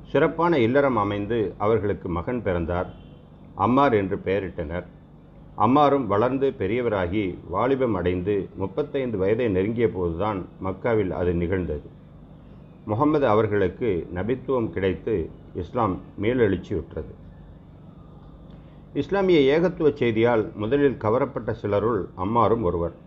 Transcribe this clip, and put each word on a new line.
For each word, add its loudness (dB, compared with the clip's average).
சிறப்பான 2
இல்லறம் 4
அமைந்து 0
அவர்களுக்கு 0
மகன் -4
பிறந்தார். -2
அம்மார் 2
என்று 0
பெயரிட்டனர். -6
அம்மாரும் 4
வளர்ந்து 0
பெரியவராகி -2
வாலிபம் 0
அடைந்து -2
முப்பத்தைந்து -4
வயதை 0
நெருங்கிய 0
போதுதான் -4
மக்காவில் -2
அது -2
நிகழ்ந்தது. -2
முகமது 2
அவர்களுக்கு 2
நபித்துவம் -2
கிடைத்து -2
இஸ்லாம் -2
மேலெழுச்சியுற்றது. -2
இஸ்லாமிய 2
ஏகத்துவ 4
செய்தியால் 2
முதலில் 2
கவரப்பட்ட -2
சிலருள் 0
அம்மாரும் 2
ஒருவர். -2